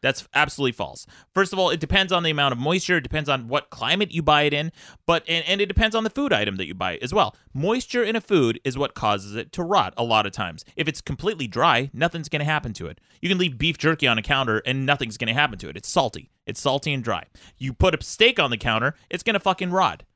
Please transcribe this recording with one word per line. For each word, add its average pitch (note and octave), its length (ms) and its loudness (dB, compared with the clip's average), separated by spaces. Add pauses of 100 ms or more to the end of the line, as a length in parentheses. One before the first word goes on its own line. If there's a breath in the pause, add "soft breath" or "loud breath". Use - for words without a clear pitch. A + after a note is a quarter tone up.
That's C3 300 -2
absolutely C#3 400 0
false. C#2 340 -8 (280 loud breath)
First F#3 180 2
of F#3+ 60 -4
all, F#3 100 4
it D#3+ 100 0
depends F#3 320 2
on F3+ 120 2
the E3 80 0
amount C#3+ 220 2
of A#2+ 60 -4
moisture. F3 380 0
It D3+ 60 0
depends D3 260 -4
on C3 200 -2
what C#3 200 -2
climate F3 440 0
you D#3+ 100 -2
buy D3 220 6
it D3 100 2
in. D3+ 180 -2 (340 loud breath)
But E3 220 4
and, E3 180 0
and G3 140 0
it B3+ 60 2
depends A3 280 2
on A3 100 2
the A3 40 0
food C4+ 240 0
item G#2 240 2
that F#2+ 100 -4
you D2+ 60 -10
buy F#2 300 -4
as B2+ 100 -6
well. F3+ 240 2 (160 soft breath)
Moisture A#3 500 -2
in A3 140 0
a A3 60 0
food C3+ 420 2
is C3 140 -4
what C#3 160 -4
causes G2+ 420 -2
it - 160 -10
to F3 100 -6
rot E3+ 360 2
a A#2 40 0
lot A2+ 220 4
of G2 80 -4
times. F2 320 -8 (100)
If D3+ 140 -2
it's - 140 -6
completely D#3+ 440 -4
dry, B2 460 2
nothing's E3 380 -2
gonna D3 160 -2
happen D3+ 260 -2
to F2+ 140 -10
it. D#2 120 -12 (220 soft breath)
You F3 80 -4
can F#3+ 80 2
leave E3+ 220 -2
beef D#3+ 180 0
jerky D#3 320 0
on A#2 80 4
a A2 60 -2
counter B2 420 0
and C3 220 -2
nothing's B2+ 320 -2
gonna A2+ 160 -2
happen C3 240 0
to E2 100 -12
it. D2 80 -12
It's - 140 -12
salty. A#2 400 -2 (160)
It's - 160 -8
salty C#3 320 0
and B2+ 100 -6
dry. G2+ 200 -4 (340 loud breath)
You B2+ 160 -6
put F3+ 200 4
a - 80 -4
steak - 380 2
on C#3 100 2
the A#2 60 -2
counter, A#2 380 0 (160 soft breath)
it's F3 120 -6
gonna G#3+ 160 0
fucking F#3 320 0
rot. F3 340 0 (120)